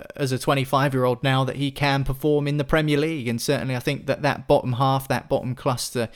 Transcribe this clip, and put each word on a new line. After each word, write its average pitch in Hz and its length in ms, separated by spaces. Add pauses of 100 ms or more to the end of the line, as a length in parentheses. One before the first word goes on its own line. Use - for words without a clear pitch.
(160)
as 135 160
a 127 60
twenty-five-year-old 131 840
now 131 220
that - 120
he 139 140
can 139 340
perform 143 440
in 143 80
the 147 80
Premier 151 320
League, 147 320
and 117 120
certainly 131 360
I 123 40
think 139 260
that - 160
that - 260
bottom 131 260
half, 135 340
that - 200
bottom 127 260
cluster 120 600